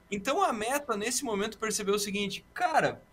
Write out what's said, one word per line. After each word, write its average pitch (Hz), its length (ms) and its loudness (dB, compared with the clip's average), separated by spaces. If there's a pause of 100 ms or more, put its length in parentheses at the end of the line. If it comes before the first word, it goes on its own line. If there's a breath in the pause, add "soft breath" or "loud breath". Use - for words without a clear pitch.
(100)
Então 262 320 0
a 320 120 4
Meta, 240 420 -2
nesse 233 260 -2
momento, 220 360 -2
percebeu 208 380 0
o - 20 0
seguinte, 202 440 -4 (120)
"Cara, 247 480 2 (100)